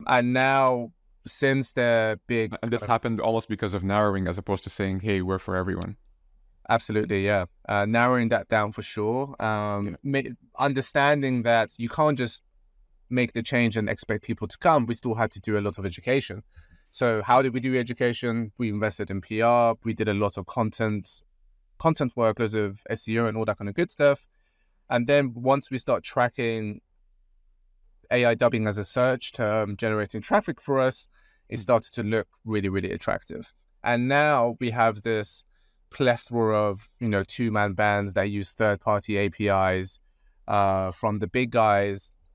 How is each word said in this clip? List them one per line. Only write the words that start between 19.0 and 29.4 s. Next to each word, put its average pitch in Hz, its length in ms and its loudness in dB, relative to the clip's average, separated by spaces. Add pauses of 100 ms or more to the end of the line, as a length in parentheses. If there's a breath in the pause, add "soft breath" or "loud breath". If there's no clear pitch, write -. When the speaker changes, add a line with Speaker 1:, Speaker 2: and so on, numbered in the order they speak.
Speaker 1:
in 98 120 -4
P 110 200 -4
R, 117 420 6
we 113 100 -2
did 107 140 -2
a 104 60 2
lot 101 240 -2
of 95 80 -8
content, 110 760 -4 (560)
content 156 380 0
work, 110 240 2
loads 110 140 0
of 104 360 -2
S 110 180 -6
E 110 120 0
O 117 60 2
and 110 120 -2
all 110 80 -2
that 107 120 -2
kind 101 120 -8
of 98 60 -8
good 175 160 0
stuff. 143 360 2 (640)
And 120 180 0
then 139 260 2
once 131 380 0
we 131 60 -2
start 120 260 -2
tracking 113 800 -2 (1300)
A 123 140 4
I 117 100 4
dubbing 113 320 2
as 101 100 -2
a 104 60 -4
search 127 480 0
term 107 460 -2